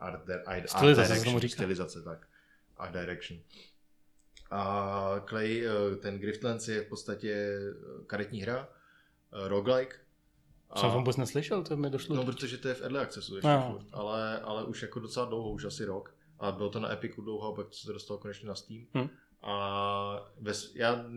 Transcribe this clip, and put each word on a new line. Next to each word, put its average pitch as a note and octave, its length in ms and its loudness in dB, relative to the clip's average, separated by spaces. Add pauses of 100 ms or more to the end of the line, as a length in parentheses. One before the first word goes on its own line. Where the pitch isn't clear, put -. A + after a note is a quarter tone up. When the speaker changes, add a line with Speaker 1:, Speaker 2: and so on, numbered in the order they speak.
Speaker 1:
art, F2+ 300 -8
art, F2+ 160 -4
art F2+ 240 -4
Speaker 2:
Stylizace A#2 360 10
se F2+ 60 6
Speaker 1:
direction, A2+ 120 4
Speaker 2:
tomu A#2+ 160 4
říká. A#2+ 140 2
Speaker 1:
stylizace, F2+ 480 -2
tak. E2 240 -12 (500)
Art F2 160 -10
direction. F2 480 -6 (1160)
A G2 720 0
Clay, A2 380 0
eh, G2+ 300 2
ten G2+ 220 -4
Griftlands A2 500 -2
je A2 140 0
v - 60 -10
podstatě, G#2 440 -4
eh, G2+ 720 -4
karetní G2+ 360 -4
hra, B2+ 260 -2 (640)
eh, G2 160 -4
roguelike. B2 480 4 (800)
Speaker 2:
Jsem A#2 140 6
Speaker 1:
A A#2 60 6
Speaker 2:
vůbec B2+ 200 4
neslyšel, D3+ 460 2
to D#3 140 -2
mi C#3+ 140 0
došlo C3+ 260 0
Speaker 1:
No, B2+ 80 2
Speaker 2:
teď. B2+ 100 0
Speaker 1:
protože B2 240 -6
to C3 100 -4
je B2+ 60 0
v - 80 -10
early B2+ 160 -2
accessu G#2 380 -4
ještě G2 120 4
Speaker 2:
No. C3+ 240 8
Speaker 1:
furt, G2+ 200 -10
ale, A2 480 -2
ale A2 240 -4
už A#2 180 -6
jako A2+ 180 -6
docela A2+ 260 -4
dlouho, A2+ 240 -2
už G#2 140 -6
asi G#2 200 -6
rok. F#2+ 300 -6 (240)
A G2+ 140 -2
bylo G2+ 180 -2
to A2 100 -4
na G#2+ 120 -2
Epiku G#2+ 300 -6
dlouho, G#2+ 300 -4
a G#2+ 40 -8
pak G#2 180 -6
se - 120 -14
to G#2+ 60 -6
dostalo G2+ 260 -8
konečně G#2 300 -10
na G2 60 -6
Steam. A2+ 320 -12 (120)
Speaker 2:
Hm. B2+ 100 2 (340)
Speaker 1:
A G2+ 960 -2
bez, G#2 340 -4
já, A#2+ 300 2 (120)